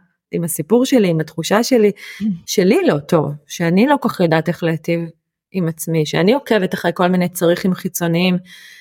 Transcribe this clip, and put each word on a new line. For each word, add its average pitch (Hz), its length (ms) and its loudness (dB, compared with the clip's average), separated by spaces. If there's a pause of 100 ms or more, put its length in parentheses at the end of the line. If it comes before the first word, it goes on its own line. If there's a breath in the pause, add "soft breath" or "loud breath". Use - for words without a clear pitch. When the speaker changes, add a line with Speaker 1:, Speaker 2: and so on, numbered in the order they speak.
(320)
Speaker 1:
עם 175 120 -4
הסיפור 208 420 0
שלי, 240 220 2
עם 165 120 0
התחושה 165 440 -2
שלי, 220 280 4 (300 loud breath)
Speaker 2:
Mm. 202 40 -4 (200)
Speaker 1:
שלי 202 320 2 (100)
לא 156 120 2
טוב, 147 340 0 (140)
שאני 185 400 2
לא 294 140 4
כל 240 80 -2
כך - 100 -6
יודעת 160 280 2
איך 170 160 -4
להיטיב 165 360 -2 (520)
עם 185 160 -2
עצמי, 160 380 -2
שאני 175 280 2
עוקבת 214 400 -2
אחרי 175 200 -2
כל 180 140 0
מיני 180 220 0
צריכים 175 440 0
חיצוניים, 180 640 -2 (440 loud breath)